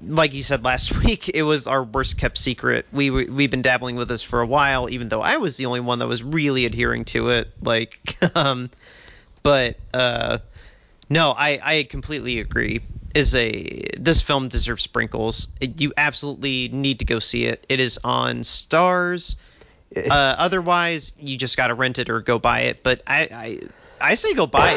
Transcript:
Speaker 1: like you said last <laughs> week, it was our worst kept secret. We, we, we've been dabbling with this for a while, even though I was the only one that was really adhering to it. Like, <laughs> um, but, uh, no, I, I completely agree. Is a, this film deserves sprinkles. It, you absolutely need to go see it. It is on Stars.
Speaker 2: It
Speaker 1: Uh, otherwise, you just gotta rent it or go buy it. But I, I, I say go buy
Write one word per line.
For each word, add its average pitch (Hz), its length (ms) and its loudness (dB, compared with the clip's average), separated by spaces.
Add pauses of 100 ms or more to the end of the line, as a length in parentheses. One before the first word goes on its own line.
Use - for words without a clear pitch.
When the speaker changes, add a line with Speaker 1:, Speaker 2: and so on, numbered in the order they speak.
Speaker 1:
like 156 260 2
you 139 80 -8
said 131 220 -2
last 127 340 0
<laughs> - 60 2
week, - 260 2
it 156 140 0
was 147 240 2
our 131 160 2
worst 123 340 -2
kept - 220 -2
secret. 120 520 0
We, 139 200 0
we, 131 140 0
we've 135 260 0
been 131 100 0
dabbling 123 360 0
with 120 100 -4
this 117 160 -4
for 120 180 0
a 117 60 0
while, 135 420 2
even 120 200 -6
though 110 120 0
I 262 160 0
was 180 200 -2
the 131 100 -4
only 123 120 -2
one 123 200 0
that 120 80 -2
was 120 160 -4
really 143 420 0
adhering 117 400 0
to 117 240 0
it. 120 200 0 (120)
Like, 113 380 -2 (220)
<laughs> 180 140 2
um, 131 360 0 (720)
but, 131 340 4 (160)
uh, 120 460 0 (680)
no, 156 300 4
I, 143 260 0
I 151 200 2
completely 127 560 -6
agree. 117 420 -2 (320)
Is 135 220 2
a, 110 500 -2 (100)
this 156 260 2
film 135 260 0
deserves 120 340 -2
sprinkles. 113 680 -4 (120)
It, 135 180 -6
you 143 160 0
absolutely 139 760 -4
need 135 300 -2
to - 60 -4
go 113 140 0
see 120 260 -2
it. 117 240 -4
It 135 100 2
is 123 240 0
on 123 400 -2
Stars. 180 920 0 (560)
Speaker 2:
It - 200 -2
Speaker 1:
Uh, 139 280 4
otherwise, 170 800 0
you 135 180 -8
just 123 200 -2
gotta 120 180 2
rent 123 240 0
it 117 100 -4
or 113 120 0
go 117 180 2
buy 120 220 2
it. 123 200 -2
But 127 240 0
I, 147 260 0
I, 113 280 -10 (420)
I 147 140 4
say 427 180 0
go 190 140 2
buy 143 300 6